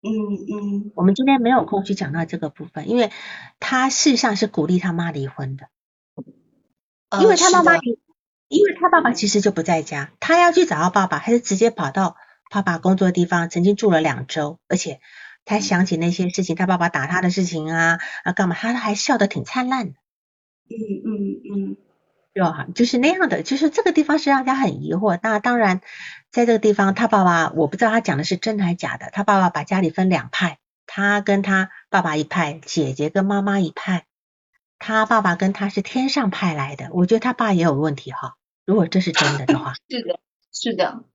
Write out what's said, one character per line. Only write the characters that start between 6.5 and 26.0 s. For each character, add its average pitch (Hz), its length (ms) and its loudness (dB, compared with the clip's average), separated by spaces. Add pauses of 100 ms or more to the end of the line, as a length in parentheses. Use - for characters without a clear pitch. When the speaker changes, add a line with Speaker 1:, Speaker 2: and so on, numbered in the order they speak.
Speaker 1:
呃， 302 140 -2
Speaker 2:
因 427 40 -6
为 403 80 0
他 339 140 2
妈 359 140 2
妈 339 140 4
离， 262 120 -4
Speaker 1:
是 226 60 -4
的。 - 60 -20 (460)
Speaker 2:
因 349 160 2
为 - 160 0
他 339 100 2
爸 330 120 4
爸 247 100 0
其 214 160 -2
实 202 140 2
就 202 100 2
不 165 120 -4
在 165 180 0
家， 143 380 -8
他 330 200 4
要 349 120 6
去 339 140 6
找 165 140 -4
到 180 120 2
爸 190 160 2
爸， 151 100 -4
他 220 140 -2
就 240 80 4
直 208 160 -2
接 226 160 4
跑 151 180 -4
到 190 260 -2 (360)
爸 202 100 -2
爸 175 160 0
工 185 180 4
作 185 120 4
的 180 40 4
地 175 140 2
方， 170 240 0
曾 175 140 0
经 202 120 4
住 214 140 2
了 165 100 4
两 135 280 -2
周， 151 400 -6
而 190 100 -2
且 151 240 -6 (420)
他 208 160 -2
想 190 280 2
起 165 100 -2
那 170 140 0
些 180 180 -2
事 185 140 -2
情， 165 120 -2
他 185 120 -2
爸 185 100 2
爸 170 100 0
打 139 200 -4
他 180 140 -2
的 180 100 2
事 190 120 0
情 160 280 -4
啊， 165 280 0 (240)
啊， 175 80 -2
干 185 160 0
嘛， 175 80 -2
他 233 200 -4
还 220 180 -4
笑 233 240 0
得 202 100 2
挺 - 160 -6
灿 254 240 -4
烂 240 200 -4
的。 139 80 -12 (760)
Speaker 1:
嗯， 226 80 -12 (260)
嗯， 196 680 -6
嗯。 196 60 -12 (560)
Speaker 2:
对 196 100 0
啊， 147 320 -2
就 240 100 4
是 240 120 0
那 254 100 2
样 370 220 2
的， - 140 -2
就 277 120 -4
是 294 140 2
这 453 120 -2
个 381 120 2
地 311 100 4
方 302 160 2
是 294 100 -2
让 269 100 4
人 254 60 -4
家 262 100 0
很 180 280 -2
疑 156 100 -4
惑。 185 300 0
那 220 160 0
当 247 180 0
然， 190 220 2 (520)